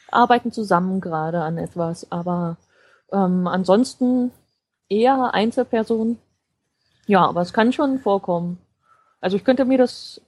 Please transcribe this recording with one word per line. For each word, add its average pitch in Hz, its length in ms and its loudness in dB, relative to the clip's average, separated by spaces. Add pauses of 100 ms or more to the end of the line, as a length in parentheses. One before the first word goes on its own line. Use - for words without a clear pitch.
(120)
arbeiten 240 400 2
zusammen 190 500 0
gerade 165 400 -4
an 160 160 -4
etwas, 170 540 -8
aber, 175 460 -4 (540)
ähm, 180 360 0
ansonsten 247 840 0 (580)
eher 247 440 2
Einzelpersonen. 226 840 -2 (880)
Ja, 185 220 4
aber 170 140 -2
es 180 120 -6
kann 233 200 2
schon 269 260 -2
vorkommen. 180 580 -2 (640)
Also 185 160 0
ich 190 60 -8
könnte 262 220 2
mir 262 120 2
das - 500 -2